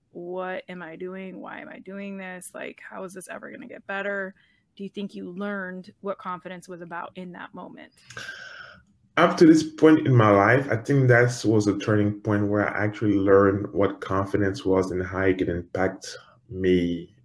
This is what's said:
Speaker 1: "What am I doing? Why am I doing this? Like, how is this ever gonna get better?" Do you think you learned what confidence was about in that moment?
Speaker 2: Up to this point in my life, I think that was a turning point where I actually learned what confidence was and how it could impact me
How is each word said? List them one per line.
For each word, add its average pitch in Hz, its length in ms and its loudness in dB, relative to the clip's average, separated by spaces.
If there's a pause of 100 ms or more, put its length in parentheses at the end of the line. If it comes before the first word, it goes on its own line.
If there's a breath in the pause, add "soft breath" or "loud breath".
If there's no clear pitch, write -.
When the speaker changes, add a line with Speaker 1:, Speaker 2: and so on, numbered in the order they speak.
(100)
Speaker 1:
"What 185 580 -10
am 180 140 -14
I 160 140 -16
doing? 185 440 -14
Why - 200 -14
am - 80 -18
I - 100 -18
doing 196 400 -14
this? 185 340 -14
Like, - 280 -14
how 202 240 -14
is 185 100 -14
this 185 140 -16
ever - 240 -14
gonna - 160 -16
get - 180 -20
better?" 196 480 -8 (420)
Do 202 60 -16
you 190 80 -10
think 202 240 -12
you 196 160 -12
learned 185 680 -10
what 196 180 -8
confidence 180 500 -12
was 175 120 -14
about 175 340 -14
in 185 180 -14
that - 220 -16
moment? - 380 -20 (1200 loud breath)
Speaker 2:
Up 180 200 2
to 175 100 8
this 156 160 8
point 156 460 4
in 131 80 4
my 107 140 8
life, 107 380 4
I 113 80 -2
think 135 300 2
that 123 400 4
was 104 220 2
a 101 100 2
turning 104 420 0
point 104 280 0
where 104 200 0
I 104 160 -4
actually 104 300 0
learned 101 580 4
what 98 280 0
confidence 98 640 -2
was 92 260 2
and 90 160 -4
how 92 140 -6
it 92 180 2
could 87 100 -2
impact - 720 -4 (320 loud breath)
me 87 640 0 (100)